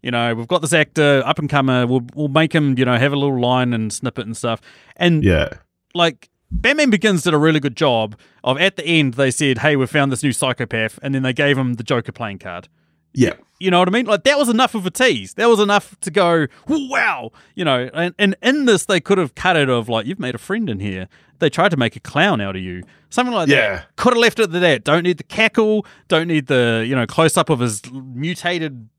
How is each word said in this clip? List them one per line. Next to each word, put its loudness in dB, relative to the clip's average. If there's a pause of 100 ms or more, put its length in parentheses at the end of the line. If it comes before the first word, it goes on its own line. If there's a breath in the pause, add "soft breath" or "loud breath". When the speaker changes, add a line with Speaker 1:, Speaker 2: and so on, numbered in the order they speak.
Speaker 1:
You -8
know, -2
we've -8
got 0
this -2
actor, 2
up 0
and -4
comer. 2
We'll, 0
we'll -4
make 0
him, 2
you 2
know, 2
have 2
a -2
little 0
line 0
and -4
snippet -8
and -10
stuff." -6 (360 soft breath)
And 2
Speaker 2:
Yeah. 4 (460)
Speaker 1:
like, -2 (200)
Batman 2
Begins 2
did 2
a 4
really 4
good -4
job 0 (280 soft breath)
of, 0
at 0
the -12
end, 2
they 2
said, 0
"Hey, 2
we 0
found 0
this -6
new 0
psychopath," -4
and -4
then -2
they -2
gave 0
him -2
the -10
Joker -4
playing -12
card. -14 (440)
Speaker 2:
Yeah. 0 (240)
Speaker 1:
You -2
know 4
what 4
I -2
mean? 0
Like, 0
that 2
was 2
enough 0
of -6
a -4
tease. -2
That 0
was 6
enough 0
to -10
go, 2 (240 soft breath)
"Ooh, -2
wow." -4 (240 soft breath)
You -6
know, 0
and, -4
and 2
in 0
this, 2
they 0
could 0
have -2
cut 0
it 2
of, 0
like, -2
"You've -8
made -8
a -12
friend -6
in -6
here. -8 (320 soft breath)
They 2
tried 0
to -2
make 0
a -16
clown -2
out -6
of -8
you." -10 (280 soft breath)
Something -2
like 0
Speaker 2:
Yeah. 6 (140)
Speaker 1:
that. -12
Could 2
have 2
left 2
it 2
at -4
that. 2
Don't 2
need 0
the -14
cackle. 0 (220 soft breath)
Don't 0
need 0
the, 2
you -2
know, 0
close-up 2
of 2
his -2 (100)
mutated -8 (100)